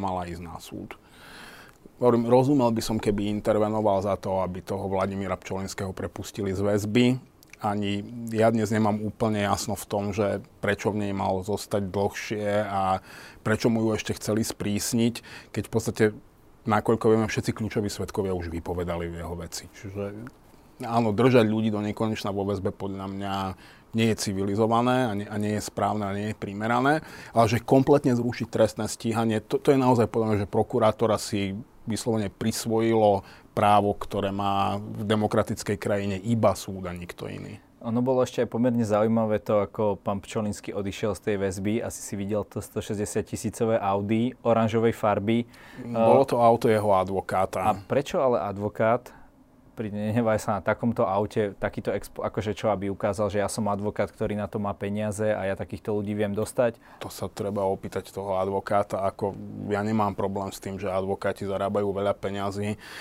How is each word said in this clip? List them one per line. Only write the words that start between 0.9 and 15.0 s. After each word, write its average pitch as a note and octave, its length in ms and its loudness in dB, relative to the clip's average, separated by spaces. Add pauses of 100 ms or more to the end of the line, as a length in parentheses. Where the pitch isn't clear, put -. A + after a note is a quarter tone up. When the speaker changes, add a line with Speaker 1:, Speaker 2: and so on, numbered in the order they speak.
Speaker 1:
Hovorím, A#2 320 4
rozumel B2+ 480 6
by A2 80 -2
som, A2 160 0
keby G#2 320 0
intervenoval G#2+ 720 2
za G2 160 0
to, F#2+ 240 -2
aby F2+ 160 -6
toho G2 320 -6
Vladimíra F#2+ 480 -2
Pčolinského F#2+ 560 -6
prepustili F#2+ 560 -6
z F#2 80 -2
väzby. G#2 480 4 (520)
Ani G2+ 400 -2 (320)
ja A2+ 240 6
dnes A2 160 2
nemám G#2+ 320 2
úplne G#2+ 400 0
jasno G2+ 320 0
v - 80 -10
tom, G2+ 320 -2
že G2+ 240 0 (240)
prečo G2+ 320 0
v G#2+ 80 -2
nej G2+ 80 -2
mal G2 320 -2
zostať G2+ 480 -4
dlhšie G#2 720 -2
a F#2+ 400 0 (400)
prečo A2 240 0
mu A2+ 160 2
ju A2 160 0
ešte - 160 -6
chceli A2 320 -2
sprísniť, A2+ 720 0 (320)